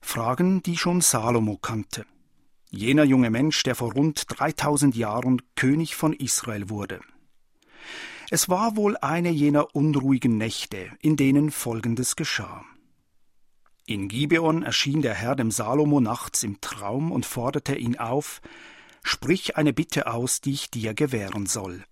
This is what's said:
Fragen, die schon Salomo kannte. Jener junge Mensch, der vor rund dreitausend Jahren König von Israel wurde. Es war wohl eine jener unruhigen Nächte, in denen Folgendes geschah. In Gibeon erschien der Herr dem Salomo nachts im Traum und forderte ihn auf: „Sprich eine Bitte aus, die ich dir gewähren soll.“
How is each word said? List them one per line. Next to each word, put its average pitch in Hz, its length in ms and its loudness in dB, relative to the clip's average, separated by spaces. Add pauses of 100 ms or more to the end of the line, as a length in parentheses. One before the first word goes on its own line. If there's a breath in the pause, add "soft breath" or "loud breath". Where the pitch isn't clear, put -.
Fragen, 165 600 0
die 170 140 -2
schon 180 240 2
Salomo 113 560 2
kannte. 110 500 -8 (640)
Jener 127 340 4
junge 131 240 6
Mensch, 131 340 2
der 127 100 0
vor 117 200 -4
rund 147 340 0
dreitausend 143 720 2
Jahren 120 440 0 (140)
König 151 400 0
von 156 160 0
Israel 110 580 -4
wurde. 98 300 -8 (1300 loud breath)
Es - 200 0
war 214 260 2
wohl 208 220 2
eine 170 320 0
jener 147 460 2
unruhigen 135 640 4
Nächte, 107 520 -6 (100)
in 151 160 4
denen 143 360 4
Folgendes 117 680 -4
geschah. - 480 -6 (1200)
In 101 240 -6
Gibeon 156 540 2
erschien 139 380 0
der 120 120 0
Herr 117 240 -2
dem 113 140 0
Salomo 143 500 2
nachts - 420 -2
im 101 160 -6
Traum 123 540 -4
und 123 120 -2
forderte 135 500 -4
ihn 120 220 -4
auf: 123 440 -4 (600 loud breath)
„Sprich - 520 -2
eine 151 160 4
Bitte 139 400 -2
aus, 120 300 -2
die 139 100 -2
ich - 180 -4
dir 110 240 -4
gewähren 104 520 -2
soll.“ 95 460 -6